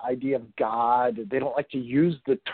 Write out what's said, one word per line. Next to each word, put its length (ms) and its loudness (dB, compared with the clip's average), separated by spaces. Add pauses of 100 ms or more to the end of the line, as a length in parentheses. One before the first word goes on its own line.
idea 320 -2
of 200 -8
God. 640 2 (100)
They 80 -2
don't 180 -2
like 140 -2
to 80 -6
use 380 2 (100)
the 140 0 (140)